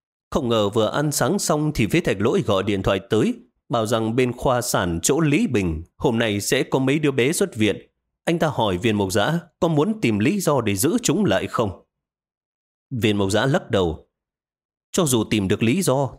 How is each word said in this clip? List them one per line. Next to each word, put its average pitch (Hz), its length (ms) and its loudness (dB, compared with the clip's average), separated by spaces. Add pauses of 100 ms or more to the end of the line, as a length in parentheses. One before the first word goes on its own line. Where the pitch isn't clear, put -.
(320)
Không 139 180 -2
ngờ 107 200 2
vừa 107 180 2
ăn 147 240 -2
sáng 143 280 0
xong 151 360 0
thì 107 120 0
Phế 156 120 0
Thạch 117 200 -2
Lỗi 131 260 0
gọi 95 180 0
điện 98 200 -2
thoại 98 160 2 (100)
tới, 143 240 2 (360)
bảo 117 160 0
rằng 113 300 0
bên 127 220 2
khoa 123 240 0
sản 90 420 0
chỗ 143 160 2
Lý 165 280 2
Bình 90 360 -2 (140)
hôm 117 220 0
nay 107 220 0
sẽ 139 220 0
có - 160 -2
mấy 135 200 2
đứa 147 120 0
bé 131 200 2
xuất 185 240 -2
viện. 107 220 0 (480)
Anh 165 140 0
ta 165 80 0
hỏi 107 300 0
Viên 104 180 0
Mộc 98 160 0
Giã 113 280 0 (200)
có 170 80 0
muốn 170 340 0
tìm 107 180 0
lý 160 200 0
do 147 220 0
để 104 140 0
giữ 147 280 0
chúng 185 220 0
lại 95 220 0
không. - 380 -4 (1040)
Viên 107 280 0
Mộc 98 140 0
Giã 107 140 2
lắc 147 260 0
đầu. 87 380 0 (800)
"Cho 185 140 0
dù 123 180 2
tìm 104 240 0
được 104 160 0
lý 131 180 2
do 131 380 -2